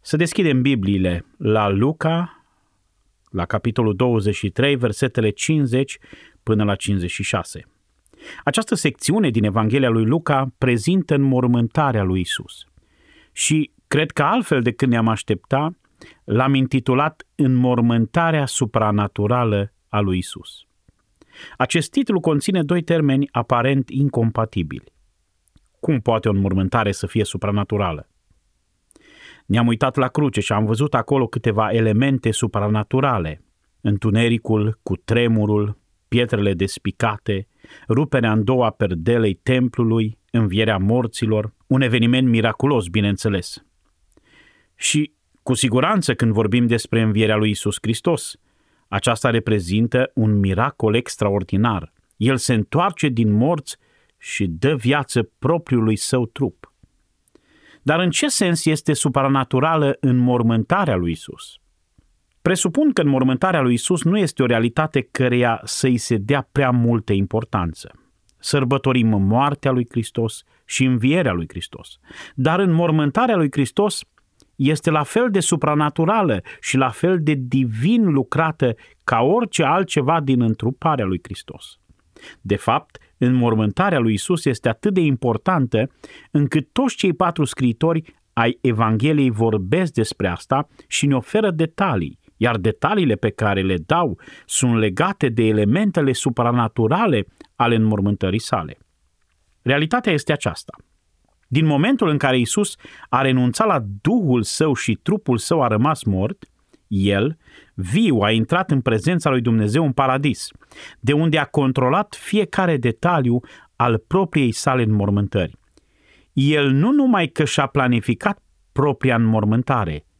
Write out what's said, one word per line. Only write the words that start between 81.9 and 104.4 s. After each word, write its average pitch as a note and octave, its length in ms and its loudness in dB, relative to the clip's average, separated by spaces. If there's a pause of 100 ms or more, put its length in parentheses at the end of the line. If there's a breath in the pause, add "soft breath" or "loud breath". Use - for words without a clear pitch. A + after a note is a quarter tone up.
De G2 160 0
fapt, - 420 -2 (200 soft breath)
înmormântarea B2 800 2
lui A2+ 140 2
Isus D#3+ 320 -2
este B2+ 240 -2
atât F#3+ 260 -2
de F#3 60 2
importantă C3 920 0 (400 loud breath)
încât D3 420 0
toți B3+ 240 -2
cei F#3 160 0
patru E3+ 320 -2
scriitori D#3 580 -2 (300 loud breath)
ai A#2 280 0
Evangheliei A#2+ 720 2
vorbesc A2 600 0
despre G#2+ 360 -2
asta C3 400 -4 (180 loud breath)
și - 200 -2
ne C#3+ 100 2
oferă G#3 340 -2
detalii, D#3+ 680 -2 (180)
iar A2+ 200 0
detaliile C3+ 580 0
pe G2+ 160 -2
care G2 320 -2
le F#2+ 140 0 (100)
dau D#3 320 0 (280 loud breath)
sunt A#2+ 300 0
legate A#2 520 0
de A2+ 140 0
elementele C3 720 2
supranaturale A#2+ 1120 0 (300 loud breath)
ale A#2+ 180 2
înmormântării G#2 640 0
sale. - 380 -6 (840)
Realitatea D#3 500 0
este D3+ 200 -2
aceasta. - 440 -6 (720)
Din D#3 160 2
momentul F3 420 2
în D3 100 0
care B2+ 200 2
Isus B2 360 -2 (340 loud breath)
a C3 140 0
renunțat C3 440 0
la D#3 180 0 (160)
Duhul D#3 420 2